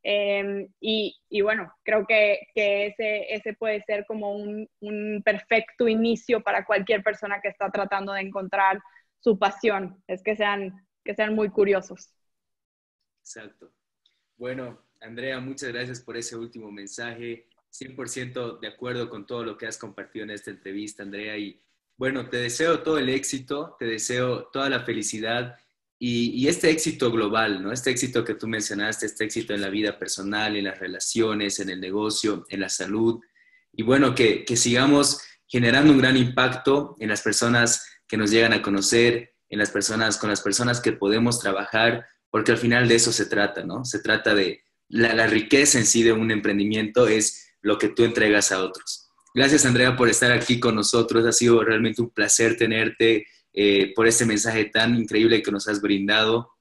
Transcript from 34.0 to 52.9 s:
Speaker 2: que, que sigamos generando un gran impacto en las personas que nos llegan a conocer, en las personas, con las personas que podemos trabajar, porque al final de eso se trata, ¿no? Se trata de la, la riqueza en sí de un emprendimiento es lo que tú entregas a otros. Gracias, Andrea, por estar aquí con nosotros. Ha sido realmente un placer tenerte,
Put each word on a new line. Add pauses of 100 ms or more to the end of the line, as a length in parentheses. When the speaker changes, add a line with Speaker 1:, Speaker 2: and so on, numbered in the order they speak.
Speaker 2:
que,
que
sigamos (260)
generando
un
gran
impacto
en
las
personas
que
nos
llegan
a
conocer, (120)
en
las
personas,
con
las
personas
que
podemos
trabajar, (240)
porque
al
final
de
eso
se
trata,
¿no?
Se
trata
de (260)
la,
la
riqueza
en
sí
de
un
emprendimiento
es
lo
que
tú
entregas
a
otros. (240)
Gracias,
Andrea,
por
estar
aquí
con
nosotros.
Ha
sido
realmente
un
placer
tenerte, (280)